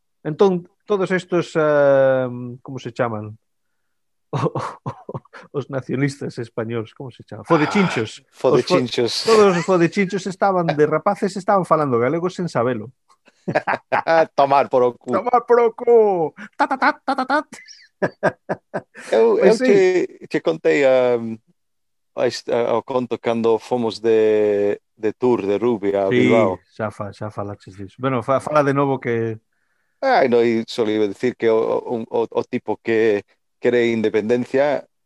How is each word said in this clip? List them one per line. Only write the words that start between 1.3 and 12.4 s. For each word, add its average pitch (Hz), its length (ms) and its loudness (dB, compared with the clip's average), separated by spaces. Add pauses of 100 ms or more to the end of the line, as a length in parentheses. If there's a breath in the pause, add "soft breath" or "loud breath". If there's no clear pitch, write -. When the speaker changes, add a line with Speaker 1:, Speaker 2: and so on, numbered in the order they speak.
Speaker 1:
ah, 139 720 4 (360)
como 135 200 -14
se 123 100 -12
chaman? 107 460 -6 (920)
<laughs> - 1200 -10
Os 143 180 -8
nacionalistas 135 680 -6
españoles, 113 560 -8
como 131 160 -16
se - 120 -20
chama? 107 220 -18
Fodechinchos. 151 800 0
Speaker 2:
Ah, - 60 -20
fodechinchos. 127 840 0
Speaker 1:
Os - 100 -6
fo-, - 80 0
todos 202 280 6
os 165 80 -4
fodechinchos 180 600 0
estaban 185 400 0
de 151 200 2
rapaces, 185 520 -2
estaban 190 280 0
falando 143 360 2
galego 165 280 -2
sen 175 200 -6